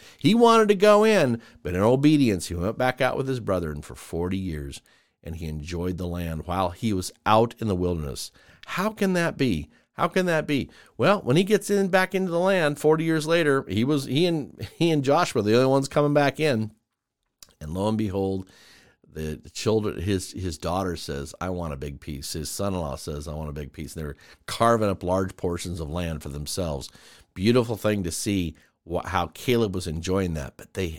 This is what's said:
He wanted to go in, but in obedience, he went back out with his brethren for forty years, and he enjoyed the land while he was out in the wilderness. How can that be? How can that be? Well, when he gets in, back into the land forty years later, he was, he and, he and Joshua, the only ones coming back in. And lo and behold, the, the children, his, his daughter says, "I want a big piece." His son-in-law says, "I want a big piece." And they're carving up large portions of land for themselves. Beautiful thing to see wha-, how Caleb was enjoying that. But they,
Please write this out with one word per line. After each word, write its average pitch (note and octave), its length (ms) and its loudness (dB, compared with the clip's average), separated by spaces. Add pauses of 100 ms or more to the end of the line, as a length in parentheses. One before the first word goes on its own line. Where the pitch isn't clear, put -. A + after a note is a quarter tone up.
(160)
He E3+ 180 4
wanted A3+ 340 8
to G#3 60 6
go G#3 300 6
in, D#3 380 4 (200)
but E2+ 120 -4
in F#2 80 2
obedience, C3 640 4
he F2 80 -6
went F2+ 240 -2
back B2+ 240 0
out B2+ 160 0
with C3 100 -4
his C3 100 -4
brethren F2 440 -2
for - 120 -16
forty F2+ 440 -4
years, D2+ 420 -8 (420)
and E2 140 -10
he E2 100 -8
enjoyed E2 520 -6
the F2 80 -6
land E2+ 400 -6
while F2+ 240 -2
he G#2 240 -2
was F#2 180 -4 (140)
out A2+ 340 4
in A2 80 -2
the F#2+ 80 0
wilderness. F2 560 -4 (320)
How G3+ 260 -4
can G3+ 220 0
that E3+ 240 0
be? F2 320 0 (260)
How F3 140 0
can F#3 180 0
that D#3 220 0
be? C#3 220 -2 (260)
Well, F3+ 260 2
when C3 140 2
he F#3+ 80 4
gets G3 260 0
in, G3 160 2
back F#3 300 2
into F#3 160 -2
the E3+ 80 0
land F3 400 2
forty D#3+ 240 4
years D#3+ 240 0
later, D3 400 2
he G#2 160 0
was, C#3 220 0
he D3+ 200 0
and, C#3+ 500 -4
he E3 140 2
and D3 140 2
Joshua, C#3+ 380 2
the G#2+ 120 4
only B2+ 120 6
ones C3+ 220 2
coming D3 240 2
back C#3+ 280 2
in. A2+ 320 0 (880)
And D#2 140 -8
lo G2 140 -2
and A2 80 0
behold, F#2+ 540 -2 (580)
the, D#2 320 -8
the - 100 -20
children, G#2+ 500 0
his, F#2 320 -2
his F2+ 260 -6
daughter F2 380 -4
says, C#2+ 440 -8
"I F#2 100 -6
want E2+ 240 -6
a - 20 -8
big C#2 240 -10
piece." C#2+ 320 -10
His D#2 180 -8
son-in-law F2+ 460 -4
says, D2 320 -10
"I D2+ 60 -8
want D2+ 160 -8
a - 20 -8
big D2 200 -10
piece." D2 220 -12
And D#2 100 -8
they're D2 120 -8 (300)
carving A#2 420 2
up F#2 160 -2
large F#2 320 0
portions F2 420 -4
of D#2+ 100 -8
land E2 360 -6
for - 40 -10
themselves. D2 640 -6 (420)
Beautiful A2+ 440 2
thing G#2 260 -2
to E2+ 80 -4
see F2+ 460 -2 (280)
wha-, E2 220 -6
how F2 220 -2
Caleb A2+ 480 0
was F2+ 100 -6
enjoying F2 480 -2
that. C#2+ 220 -8
But - 180 -20
they, E2+ 240 -4